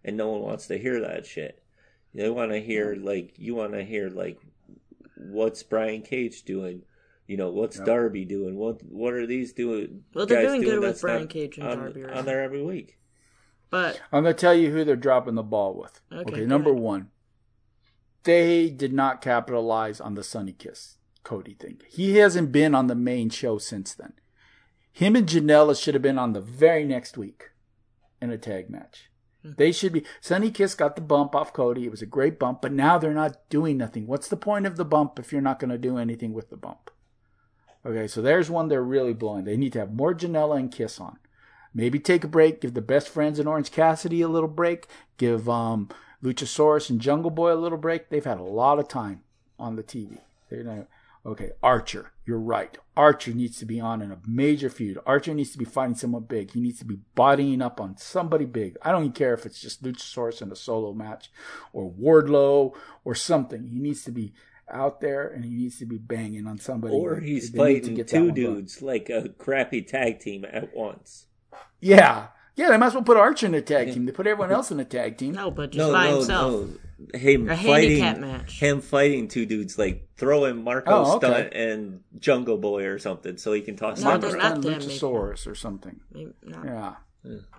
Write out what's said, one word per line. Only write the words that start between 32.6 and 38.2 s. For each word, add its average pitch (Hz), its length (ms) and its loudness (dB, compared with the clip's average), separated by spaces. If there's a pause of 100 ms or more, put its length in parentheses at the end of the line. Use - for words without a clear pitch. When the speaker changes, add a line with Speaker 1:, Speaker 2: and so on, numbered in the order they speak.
Speaker 2:
but 135 100 -4
now 147 260 4
they're 156 160 0
not 151 360 -4
doing 151 260 0
nothing. 113 300 -6
What's 139 220 -6
the 208 80 -2
point 202 300 -2
of 180 100 -6
the 175 80 -4
bump 151 340 0
if 123 120 -16
you're 143 100 -4
not 135 200 -2
gonna 123 180 -4
do 127 200 -4
anything 117 340 -6
with 110 180 -12
the - 60 -18
bump? - 340 -18 (960)
Okay, 110 220 -4
so 110 120 -6